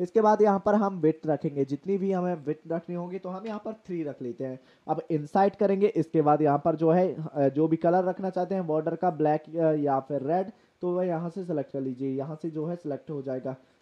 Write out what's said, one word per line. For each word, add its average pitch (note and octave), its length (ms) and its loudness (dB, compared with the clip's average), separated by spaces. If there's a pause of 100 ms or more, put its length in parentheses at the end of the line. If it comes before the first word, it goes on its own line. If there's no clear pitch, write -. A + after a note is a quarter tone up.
इसके F3+ 200 2
बाद G#3+ 220 6
यहाँ G3 240 6
पर G#3 80 6
हम G3 240 2
विड्थ D#3 280 2
रखेंगे, C#3+ 380 0
जितनी D#3 340 -2
भी G3 140 0
हमें F3+ 220 0 (120)
विड्थ D#3 260 -6
रखनी F3 220 -6
होगी F3+ 240 -8
तो F#3 100 -10
हम F#3+ 180 -10
यहाँ G#3 180 -8
पर A3 80 -8 (140)
थ्री F3 160 -6
रख C#3+ 200 -8
लेते B2 220 -8
हैं। C3 140 -8 (280)
अब D#3+ 240 -2
इनसाइड F3+ 460 2
करेंगे। G3 300 2
इसके D#3+ 360 0
बाद D3 200 4
यहाँ C#3+ 220 4
पर D#3+ 120 2
जो D#3+ 140 2
है, F3+ 240 4 (120)
अ, C#3+ 220 2
जो D3 200 2
भी D#3+ 80 2
कलर F3 280 2
रखना F#3 260 -2
चाहते F3+ 240 -2
हैं F#3 120 -2
बॉर्डर D#3 300 -2
का, F3+ 140 0
ब्लैक, D3+ 460 0
अ, D#3+ 180 4
या C#3+ 260 0
फिर C3+ 220 -4
रेड, F#3 280 -2 (320)
तो F3+ 100 -2
वह F3+ 140 0
यहाँ E3+ 240 -4
से F#3 140 -8
सिलेक्ट D3+ 280 -4
कर C#3 80 -6
लीजिए, C3+ 300 -4
यहाँ C#3 320 -6
से E3+ 80 -6
जो D#3 160 -6
है F3 100 -6
सिलेक्ट D3 340 -10
हो C#3+ 120 -8
जाएगा। C3 340 -6 (260)